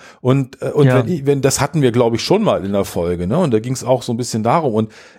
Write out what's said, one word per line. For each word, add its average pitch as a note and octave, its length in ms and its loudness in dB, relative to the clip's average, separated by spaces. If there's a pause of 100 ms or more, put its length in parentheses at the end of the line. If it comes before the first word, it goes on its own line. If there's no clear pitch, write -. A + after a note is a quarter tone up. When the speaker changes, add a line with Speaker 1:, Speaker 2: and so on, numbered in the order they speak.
(200)
Speaker 1:
und, C3 440 0
äh, C3 80 -4
und C#3+ 160 4
Speaker 2:
Ja. B2+ 80 4
Speaker 1:
wenn B2 180 2
ich, C#3 140 -4
wenn, C#3 160 0
das C3+ 180 0
hatten C#3+ 220 0
wir, B2 80 4
glaub A#2 240 2
ich, A2 80 -4
schon G3+ 180 2
mal G#2+ 240 0
in G2 60 -4
der G2+ 140 0
Folge, F2 420 -2
ne, A2+ 100 0
und E3 160 0
da A2 60 2
ging's B2 240 -6
auch B2 180 0
so B2 100 -6
ein A2+ 60 -2
bisschen A#2+ 240 -4
darum. C3 320 0
Und A2 180 -2 (280)